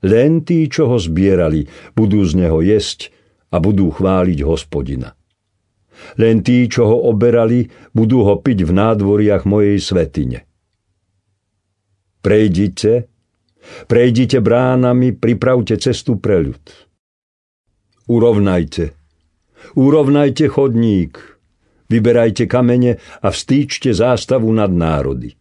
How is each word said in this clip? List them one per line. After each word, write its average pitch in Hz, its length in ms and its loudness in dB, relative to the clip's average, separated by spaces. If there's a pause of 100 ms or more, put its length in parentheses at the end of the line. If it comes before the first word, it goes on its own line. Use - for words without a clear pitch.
Len 139 400 2
tí, 165 240 0
čo 127 240 0
ho 120 80 0
zbierali, 82 640 0 (320)
budú 107 240 0
z 87 160 0
neho 82 240 0
jesť 101 480 -2 (400)
a 87 160 -2
budú 98 240 0
chváliť 90 560 -2
Hospodina. 69 720 -6 (1000)
Len 113 240 2
tí, 123 240 2
čo 117 240 0
ho 117 240 2
oberali, 117 560 0 (240)
budú 113 320 2
ho 98 160 0
piť 104 240 0
v 80 80 -2
nádvoriach 104 720 0
mojej 101 320 0
svätyne. 78 720 -4 (1800)
Prejdite, 104 800 0 (800)
prejdite 127 560 2
bránami, 127 720 0
pripravte 120 640 -2
cestu 123 400 -4
pre 95 240 -2
ľud. 67 240 -8 (1400)
Urovnajte, 101 880 0 (800)
urovnajte 143 720 2
chodník, 113 720 -2 (720)
vyberajte 117 560 0
kamene 123 480 0 (240)
a 104 80 -2
vstýčte 135 640 -2
zástavu 120 640 0
nad 104 160 0
národy. 71 680 -4